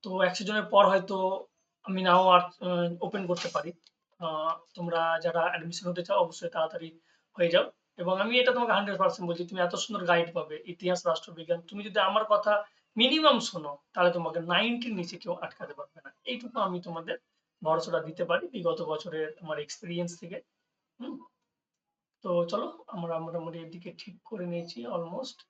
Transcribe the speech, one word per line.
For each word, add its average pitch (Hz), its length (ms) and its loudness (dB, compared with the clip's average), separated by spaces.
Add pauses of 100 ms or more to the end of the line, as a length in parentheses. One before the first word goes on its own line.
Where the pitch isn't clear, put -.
তো 185 180 0
একশো 180 220 2
জনের 208 200 -2
পর 202 220 8
হয়তো 190 600 0 (360)
আমি 190 180 -4
নাও 185 280 8
আর, 180 100 10
আহ, 175 640 -2
ওপেন 190 260 -6
করতে 175 260 -2
পারি। 156 180 -4 (480)
আহ, 160 340 -2 (200)
তোমরা 165 460 0
যারা 170 300 0
অ্যাডমিশন 170 400 -6
হতে 175 160 -4
চাও, 196 140 2
অবশ্যই 170 300 -2
তাড়াতাড়ি 160 500 -6 (340)
হয়ে 175 160 2
যাও। 175 220 4 (260)
এবং 185 240 0
আমি 233 180 4
এটা 254 120 6
তোমাকে 240 200 2
হান্ড্রেড 196 260 0
পার্সেন্ট 180 320 2
বলছি, 170 180 -4
তুমি 185 140 -2
এত 175 140 2
সুন্দর 190 300 -4
গাইড 170 280 4
পাবে, 175 320 -6
ইতিহাস, 180 420 -2
রাষ্ট্রবিজ্ঞান। 170 540 -4
তুমি 202 220 -12
যদি 208 160 0
আমার 202 260 4
কথা 208 400 4 (320)
মিনিমাম 262 420 6
শোনো, 151 380 -8 (160)
তাহলে 175 180 4
তোমাকে 170 280 -2
নাইনটির 226 540 0
নিচে 175 240 -6
কেউ - 160 -6
আটকাতে - 400 -10
পারবে - 320 -16
না। - 80 -20 (100)
এইটুকু 240 360 -8
আমি 180 220 -2
তোমাদের 165 360 -8 (460)
ভরসাটা 165 360 0
দিতে 156 260 -6
পারি 170 220 0
বিগত 190 340 -2
বছরের 156 600 -6
আমার 156 180 -6
এক্সপেরিয়েন্স 170 600 -8
থেকে। 180 220 -12 (580)
হুম? - 200 -12 (1040)
তো 175 220 2
চলো, 202 420 -4
আমরা 170 320 -4
মোটামুটি 165 400 -6
এদিকে 170 380 -14
ঠিক - 260 -18
করে 180 220 -8
নিয়েছি 175 400 -6
almost। 180 520 -6 (120)